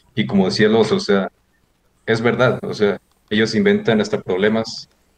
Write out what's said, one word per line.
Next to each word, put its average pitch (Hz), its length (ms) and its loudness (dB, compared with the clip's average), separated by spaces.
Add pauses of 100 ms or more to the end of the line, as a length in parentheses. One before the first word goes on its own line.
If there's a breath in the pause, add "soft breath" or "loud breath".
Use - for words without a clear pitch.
(140)
Y - 120 -2
como 98 200 0
decía 107 220 2
Los, 110 240 2
o 98 80 0
sea, 98 300 0 (760)
es 117 140 0
verdad, 120 420 0
o 95 120 -8
sea, 101 260 0 (300)
ellos 107 240 0
inventan 104 460 2
hasta 101 200 -4
problemas 107 680 -2 (300)